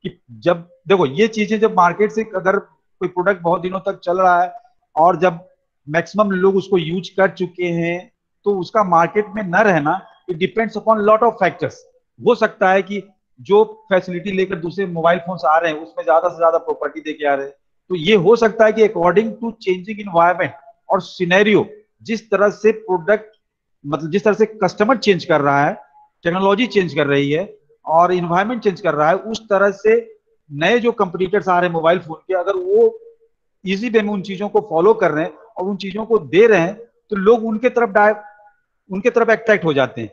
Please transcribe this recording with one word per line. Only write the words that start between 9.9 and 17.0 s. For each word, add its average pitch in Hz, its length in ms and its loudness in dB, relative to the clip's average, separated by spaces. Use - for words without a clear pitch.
it 170 60 -6
depends 208 400 -4
upon 214 280 0
lot 214 140 4
of 233 120 2
factors। 156 300 -4
हो 240 80 4
सकता 214 360 0
है 196 100 2
कि 190 220 -10
जो 214 480 0
facility 185 420 -2
लेकर 190 240 -2
दूसरे 170 300 -6
mobile 170 340 0
phones 175 260 -8
आ 156 120 2
रहे 165 140 0
हैं, 151 80 -8
उसमें 165 260 -12
ज्यादा 165 240 2
से 160 80 -8
ज्यादा 165 200 2
property 151 420 -6
देके 147 280 -6